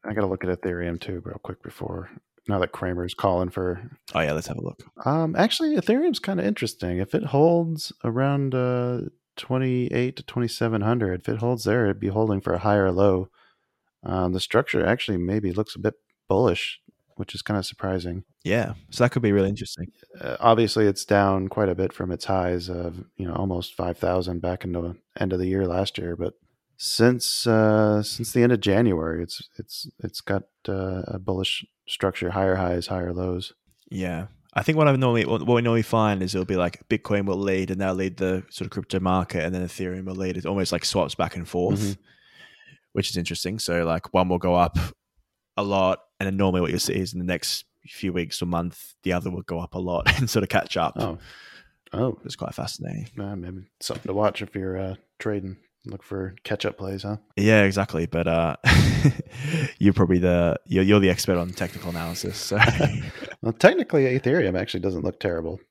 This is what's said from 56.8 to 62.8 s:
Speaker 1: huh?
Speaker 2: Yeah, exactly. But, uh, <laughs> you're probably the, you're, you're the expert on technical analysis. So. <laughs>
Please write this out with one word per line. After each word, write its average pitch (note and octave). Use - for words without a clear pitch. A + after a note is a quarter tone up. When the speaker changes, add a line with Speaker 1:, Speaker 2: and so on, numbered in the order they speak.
Speaker 1:
huh? G#2
Speaker 2:
Yeah, G#2+
exactly. G2
But, E2+
uh, E2
<laughs> -
you're G2+
probably F#2
the, F2
you're, F#2
you're G2+
the F#2+
expert F2+
on F2
technical F2+
analysis. F2
So. -
<laughs> G#2